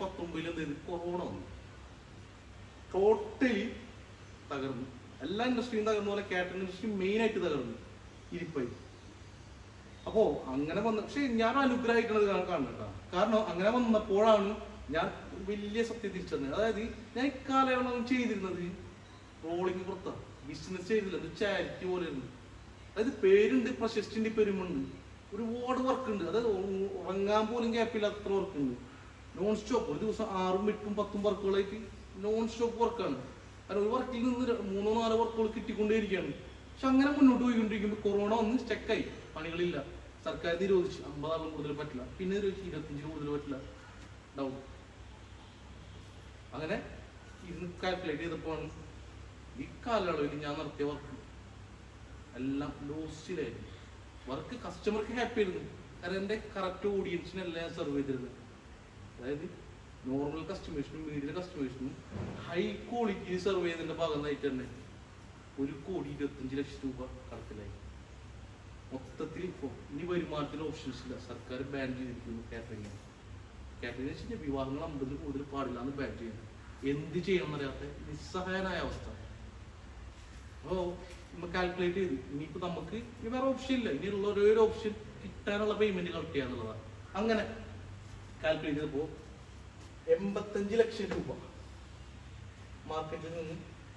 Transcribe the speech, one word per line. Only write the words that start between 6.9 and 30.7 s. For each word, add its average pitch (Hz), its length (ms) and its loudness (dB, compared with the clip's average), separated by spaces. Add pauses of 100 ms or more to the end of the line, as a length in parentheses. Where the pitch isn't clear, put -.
മെയിൻ 196 240 4
ആയിട്ട് 214 220 4
തകർന്നു, 123 300 0 (600)
ഇരിപ്പായി. 151 340 -2 (1400)
അപ്പോ 220 160 6 (320)
അങ്ങനെ 156 320 2
വന്ന, 214 200 2
പക്ഷെ 285 160 0 (180)
ഞാൻ 226 140 6 (100)
അനുഗ്രഹിക്കണത് 226 680 6
കാ-, 185 200 4
കാണണം 143 180 2
കേട്ടോ. 107 180 -6 (280)
കാരണം 214 260 6 (100)
അങ്ങനെ 185 260 4
വന്നപ്പോഴാണ് 214 760 8 (440)
ഞാൻ 175 120 4 (260)
ഒരു 190 180 -8
വലിയ 208 380 0
സത്യം 208 260 -4
തിരിച്ചറിഞ്ഞത്. 147 440 -2
അതായത് 214 240 4 (340)
ഞാൻ 247 160 2
ഇക്കാലയളവ് 254 680 4 (120)
ചെയ്തിരുന്നത് 196 500 2 (840)
റോളിങ് 180 440 2
പുറത്താണ്, - 340 -4 (260)
ബിസിനസ് 180 420 -6
ചെയ്തില്ല, 190 320 2
ഒരു 160 80 -6 (100)
ചാരിറ്റി 185 500 0
പോലെ 175 160 2
ആയിരുന്നു. 131 220 -4 (640)
അതായത് 220 200 2 (120)
പേരുണ്ട്, 226 460 10 (100)
പ്രശസ്തിയുണ്ട്, 220 580 0
പെരുമുണ്ട്, 190 420 4 (540)
ഒരുപാട് 240 540 0
വർക്ക് 240 240 2
ഉണ്ട്. 185 180 0
അതായത് 226 240 4
ഉ-, 190 360 0 (100)
ഉറങ്ങാൻ 196 500 4
പോലും 233 260 2
ഗ്യാപ്പില്ല, 220 380 4
അത്ര - 240 -2
വർക്ക് 175 240 0
ഉണ്ട്. 127 120 4 (640)
നോൺ 202 220 4
സ്റ്റോപ്പ് 233 320 2
ഒരു 160 120 0
ദിവസം 214 220 2 (180)
ആറും 190 280 4